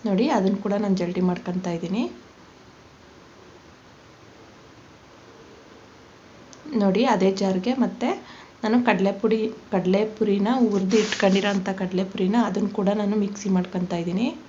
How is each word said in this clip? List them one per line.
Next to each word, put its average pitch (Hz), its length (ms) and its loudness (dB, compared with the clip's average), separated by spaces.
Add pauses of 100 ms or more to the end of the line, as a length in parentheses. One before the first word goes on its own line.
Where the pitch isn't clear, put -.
ನೋಡಿ, 202 180 2 (100)
ಅದನ್ನು 190 280 2
ಕೂಡ 202 180 -2
ನಾನು 196 180 0
ಜಲ್ಡಿ 180 280 -2
ಮಾಡ್ಕೊತ 180 480 -4
ಇದ್ದೀನಿ. 185 260 -4 (4000)
ನೋಡಿ, 196 200 2 (120)
ಅದೇ 190 160 4 (100)
ಜಾರ್ಗೆ 190 320 0 (120)
ಮತ್ತೆ 220 260 -2 (540)
ನಾನು 220 140 2 (100)
ಕಡಲೆಪುಡಿ, 196 520 2 (320)
ಕಡಲೆಪುರಿನ 202 760 2 (240)
ಹುರ್ದು 190 300 2
ಇಟ್ಕೊಂಡಿರೋಂಥ 196 680 2 (100)
ಕಡಲೆಪುರಿನ 190 560 -2 (140)
ಅದನ್ನು 196 280 -2
ಕೂಡ 196 120 2 (120)
ನಾನು 208 220 0
ಮಿಕ್ಸಿ - 320 -4
ಮಾಡ್ಕೊತ 180 480 -2
ಇದ್ದೀನಿ. 190 240 -2 (220)